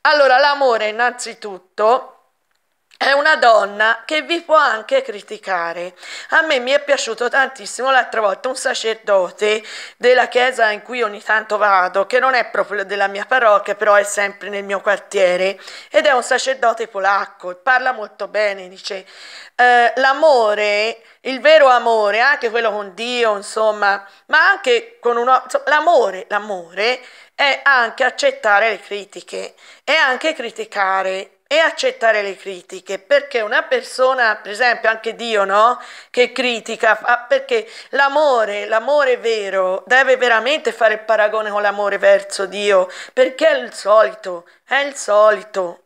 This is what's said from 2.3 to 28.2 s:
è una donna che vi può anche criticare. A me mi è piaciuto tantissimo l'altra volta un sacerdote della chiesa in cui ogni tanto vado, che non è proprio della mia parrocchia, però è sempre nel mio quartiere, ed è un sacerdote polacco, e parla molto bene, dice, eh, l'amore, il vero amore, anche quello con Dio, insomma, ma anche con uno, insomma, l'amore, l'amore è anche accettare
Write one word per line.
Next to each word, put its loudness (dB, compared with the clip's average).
è 4
una 4
donna 2
che -4
vi -6
può 0
anche 2
criticare. -8
A 2
me 0
mi -4
è 2
piaciuto -4
tantissimo -2
l'altra 0
volta -2
un -4
sacerdote -2
della 4
chiesa 0
in -6
cui -8
ogni -6
tanto -2
vado, 2
che 0
non 2
è 0
proprio -4
della -2
mia -8
parrocchia, 2
però 4
è 6
sempre -6
nel -8
mio -4
quartiere, 0
ed 2
è 4
un 2
sacerdote -2
polacco, -4
e -12
parla 0
molto -10
bene, -4
dice, -12
eh, 4
l'amore, 2
il -8
vero 6
amore, 2
anche 0
quello -2
con -8
Dio, -2
insomma, -2
ma 4
anche -2
con 0
uno, 2
insomma, -4
l'amore, 2
l'amore -4
è 0
anche 2
accettare 0